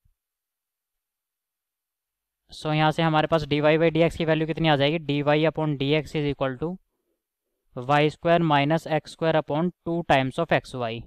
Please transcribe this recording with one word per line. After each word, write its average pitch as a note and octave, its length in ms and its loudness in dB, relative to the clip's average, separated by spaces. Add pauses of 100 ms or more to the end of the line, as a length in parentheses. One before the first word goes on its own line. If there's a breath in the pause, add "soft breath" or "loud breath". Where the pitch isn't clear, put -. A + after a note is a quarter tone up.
(2500)
So D#3 200 -8
यहाँ D#3 180 2
से E3 120 -2
हमारे D#3 240 2
पास D#3 200 0
डी D3 140 -2
वाई D3+ 180 4
by E3 140 2
डी D#3+ 100 2
एक्स E3 140 2
की F3 80 -4
वैल्यू D#3 220 0
कितनी D#3+ 220 -2
आ D3+ 80 4
जाएगी, C#3+ 240 0
डी C#3+ 220 -2
वाई D3+ 240 2
upon D3+ 320 -2
डी C#3 160 0
एक्स D#3 220 -4
is D3 180 -2
equal C3 280 -4
to F3 140 -6 (1000)
वाई C#3+ 340 2
स्क्वायर E3+ 320 0
माइनस D3+ 440 2
एक्स D#3 260 -4
स्क्वायर D#3+ 240 -2
upon D#3 340 -2 (140)
टू E3+ 80 -6 (180)
times C3 300 2
of E3+ 120 -2
एक्स C#3 220 -2
वाई। A#2 320 -6